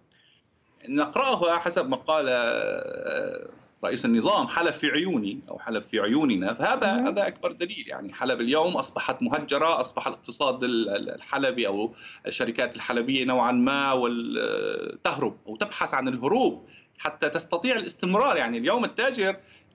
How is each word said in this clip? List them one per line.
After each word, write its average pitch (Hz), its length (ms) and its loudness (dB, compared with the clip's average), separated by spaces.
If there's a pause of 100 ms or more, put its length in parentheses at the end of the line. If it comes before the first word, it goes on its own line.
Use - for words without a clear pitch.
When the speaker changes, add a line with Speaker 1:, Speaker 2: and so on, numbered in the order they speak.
(880)
Speaker 1:
نقرأها 170 680 2
حسب 175 300 0
ما 131 80 0
قال، 156 320 2
آه، 113 1200 -2 (360)
رئيس 120 200 -2
النظام، 123 440 4
"حلب 170 240 2
في 143 180 0
عيوني" 139 580 0
أو - 100 -12
"حلب 110 320 -4
في 107 100 0
عيوننا"، 110 540 2
فهذا، 165 420 2
Speaker 2:
مهم. 254 100 2
Speaker 1:
هذا 196 200 0
أكبر - 260 -4
دليل. 160 360 -6
يعني 131 240 -10
حلب 123 280 -2
اليوم 147 360 2
أصبحت - 460 -2
مهجرة، 147 580 2
أصبح - 260 -4
الاقتصاد 127 580 -2
ال-، 113 240 2
ال-، 101 260 -2
الحلبي 127 520 -2
أو 104 260 -2 (340)
الشركات 120 500 -2
الحلبية 123 480 0
نوعًا 127 280 4
ما 135 400 4
وال-، 117 1120 -2
تهرب 139 320 0 (100)
أو 107 100 -10
تبحث 175 380 -2
عن 131 140 0
الهروب 147 560 2 (340)
حتى 151 300 -2
تستطيع 170 480 -2
الاستمرار. 208 600 0
يعني 117 220 0
اليوم 202 260 2
التاجر، 240 520 0 (380)